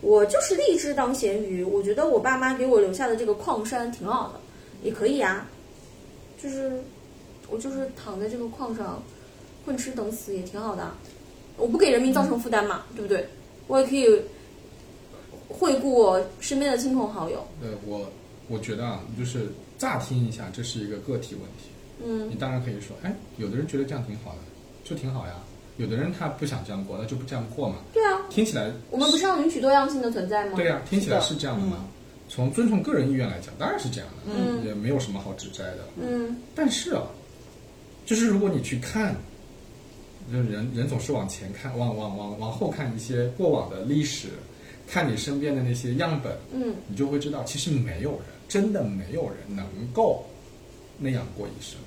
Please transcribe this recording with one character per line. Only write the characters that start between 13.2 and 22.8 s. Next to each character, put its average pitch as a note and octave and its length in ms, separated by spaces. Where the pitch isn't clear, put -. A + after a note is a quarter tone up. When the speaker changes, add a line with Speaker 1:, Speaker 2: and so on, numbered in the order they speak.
Speaker 1:
我 C4 120
也 C4 80
可 C4+ 80
以 A3+ 260
惠 D4 320
顾 C4+ 160
我 F#3+ 280
身 C4+ 200
边 C#4+ 100
的 B3 80
亲 B3+ 160
朋 A3 180
好 E3+ 180
友。 - 140
Speaker 3:
对， A2+ 120
我， G2+ 240
我 A2+ 120
觉 A2 160
得 A#2 100
啊， G2 140
就 B2 80
是 A#2 220
乍 B3+ 180
听 B2 300
一 - 20
下， G2+ 240
这 A#2+ 80
是 A#2 200
一 G2+ 60
个 G#2 100
个 A#2+ 200
体 - 180
问 G2 80
题。 - 120
Speaker 1:
嗯。 A3 240
Speaker 3:
你 A3+ 60
当 C3 160
然 B2+ 120
可 B2 60
以 G#2 100
说 G#2 220